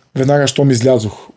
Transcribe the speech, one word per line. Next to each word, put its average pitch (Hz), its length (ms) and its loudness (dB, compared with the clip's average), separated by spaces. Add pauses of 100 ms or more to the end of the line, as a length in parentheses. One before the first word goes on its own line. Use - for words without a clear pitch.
(160)
Веднага, 139 300 0
щом 139 240 0
излязох 120 680 -2